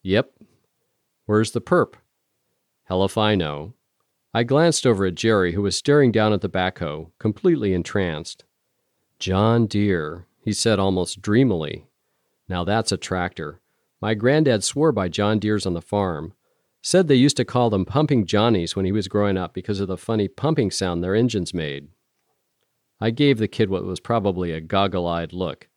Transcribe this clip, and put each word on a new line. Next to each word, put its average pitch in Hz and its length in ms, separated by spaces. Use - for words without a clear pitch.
"Yep." 98 300
"Where's 107 240
the 117 100
perp?" - 340
"Hell 92 200
if 95 140
I 107 160
know." 78 400
I 117 100
glanced 151 420
over 98 200
at 92 80
Jerry, 95 380
who 95 100
was 98 140
staring 139 360
down 107 220
at 98 80
the 101 60
backhoe, 82 680
completely 110 540
entranced. 87 720
"John 110 480
Deere," 90 600
he - 140
said 107 260
almost 95 440
dreamily. 104 640
"Now 90 160
that's 104 300
a 92 60
tractor. 87 600
My 107 100
granddad 120 500
swore 151 300
by 98 160
John 104 300
Deere's 107 260
on 92 80
the 85 80
farm. 85 540
Said 180 260
they 147 60
used 135 240
to 123 80
call 123 240
them 95 160
Pumping 139 400
Johnnies 104 500
when 95 80
he 95 80
was 101 160
growing 101 300
up 90 160
because 98 260
of 98 80
the 92 80
funny 107 320
pumping 139 420
sound 87 320
their 92 120
engines 107 400
made." 71 340
I 113 100
gave 135 280
the 110 100
kid 107 220
what 95 140
was 92 160
probably 95 520
a 80 80
goggle-eyed 85 720
look. 87 440